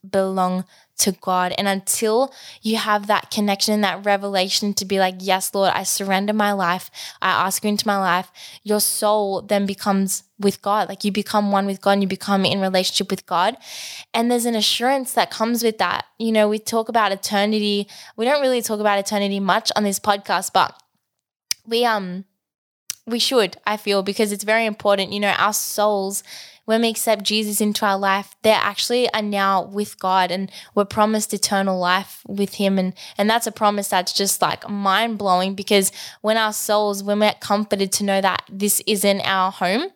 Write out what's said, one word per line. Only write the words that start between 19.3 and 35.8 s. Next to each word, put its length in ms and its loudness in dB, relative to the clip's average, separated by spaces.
much 340 0
on 100 2
this 140 -2
podcast, 540 0
but 280 2
we, 180 0
um, 420 -2
we 120 -4
should, 380 2
I 100 0
feel, 260 0
because 280 0
it's 140 -6
very 220 2
important. 460 0
You 80 -4
know, 100 2
our 220 2
souls, 720 -2
when 180 2
we 60 2
accept 340 0
Jesus 380 -2
into 260 0
our 120 2
life, 440 0
they 80 6
actually 640 2
are 80 0
now 400 2
with 380 -6
God, 320 2
and 180 -4
we're 100 4
promised 480 0
eternal 460 0
life 480 0
with 280 -4
him. 260 2
And, 140 -2
and 140 0
that's 160 0
a 60 -6
promise 360 0
that's 240 0
just, 300 0
like, 260 -2
mind-blowing, 840 0
because 380 2